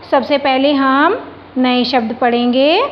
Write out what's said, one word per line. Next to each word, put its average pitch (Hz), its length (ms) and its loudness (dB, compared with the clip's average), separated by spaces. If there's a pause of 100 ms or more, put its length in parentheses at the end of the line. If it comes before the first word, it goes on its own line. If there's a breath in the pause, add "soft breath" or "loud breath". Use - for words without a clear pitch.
(120)
सबसे 285 260 0
पहले 269 360 0
हम 277 460 2 (380)
नए 247 260 0
शब्द 233 320 -2
पढ़ेंगे। 247 640 0 (100)